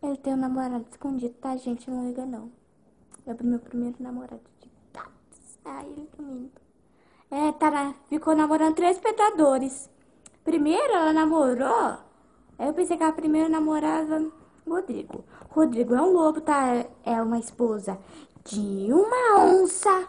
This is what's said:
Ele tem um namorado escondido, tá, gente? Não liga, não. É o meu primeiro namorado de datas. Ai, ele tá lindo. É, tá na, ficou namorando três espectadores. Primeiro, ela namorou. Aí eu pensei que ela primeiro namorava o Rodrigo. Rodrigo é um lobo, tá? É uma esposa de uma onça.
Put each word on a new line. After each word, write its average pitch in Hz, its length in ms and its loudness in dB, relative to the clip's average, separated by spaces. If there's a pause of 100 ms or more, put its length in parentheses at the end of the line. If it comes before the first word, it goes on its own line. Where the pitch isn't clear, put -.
Ele 285 140 -6
tem 269 180 -4
um - 20 -2
namorado 254 540 -4
escondido, 247 440 -8
tá, 262 220 -8
gente? 247 340 -8
Não 247 160 -6
liga, 247 200 -8
não. 233 240 -14 (760)
É 247 80 -12
o 233 120 -12
meu 240 140 0
primeiro 240 440 -8
namorado 247 400 -14 (180)
de - 100 -20 (220)
datas. - 720 -20
Ai, 277 220 -14
ele 294 200 -16
tá - 160 -20
lindo. 262 380 -16 (720)
É, 294 220 0
tá 302 180 2
na, 285 240 -4 (140)
ficou 302 260 0
namorando 311 400 2
três 349 220 2
espectadores. 311 920 2 (560)
Primeiro, 339 480 2
ela 320 200 2
namorou. 302 880 2 (600)
Aí 247 100 -4
eu 311 60 -2
pensei 339 220 0
que 320 60 -2
ela 320 100 2
primeiro 311 360 2
namorava 311 720 0 (460)
o 320 40 -8
Rodrigo. - 540 -6 (260)
Rodrigo 240 440 2
é 254 80 2
um 370 100 4
lobo, 320 280 4
tá? 262 440 0 (200)
É 226 180 -2
uma 226 160 -2
esposa 208 600 -4 (460)
de 202 480 -4
uma 440 520 4
onça. 370 640 4